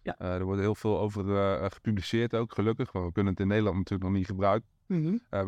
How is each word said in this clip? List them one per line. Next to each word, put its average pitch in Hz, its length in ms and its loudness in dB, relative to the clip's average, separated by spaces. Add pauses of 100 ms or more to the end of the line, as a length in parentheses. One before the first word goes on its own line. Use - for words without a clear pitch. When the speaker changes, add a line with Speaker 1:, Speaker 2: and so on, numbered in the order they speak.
Speaker 1:
Ja. - 140 -8
Speaker 2:
Eh, 90 180 -4
er 92 80 -2
wordt 98 180 0
heel 104 140 2
veel 104 240 0
over, 101 300 -2
eh, 98 360 2
eh, 98 60 -4
gepubliceerd 113 640 -2
ook, 113 180 -2
gelukkig, 113 380 0
want 90 140 -2
we 85 60 -4
kunnen 98 200 2
het 92 100 -2
in 98 60 2
Nederland 104 300 2
natuurlijk 92 320 -2
nog 98 80 2
niet 92 100 0
gebruiken. 98 420 0 (180)
Speaker 1:
Mhm. 165 200 0
Speaker 2:
Eh, 208 100 0 (120)
maar 98 180 -2